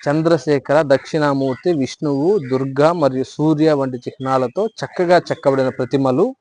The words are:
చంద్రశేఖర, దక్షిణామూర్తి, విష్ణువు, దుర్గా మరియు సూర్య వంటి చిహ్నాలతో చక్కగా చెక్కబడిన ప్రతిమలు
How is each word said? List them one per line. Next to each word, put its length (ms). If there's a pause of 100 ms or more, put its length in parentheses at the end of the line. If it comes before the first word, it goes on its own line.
చంద్రశేఖర, 720
దక్షిణామూర్తి, 920
విష్ణువు, 640 (120)
దుర్గా 400
మరియు 320
సూర్య 500
వంటి 240
చిహ్నాలతో 720
చక్కగా 500
చెక్కబడిన 520
ప్రతిమలు 720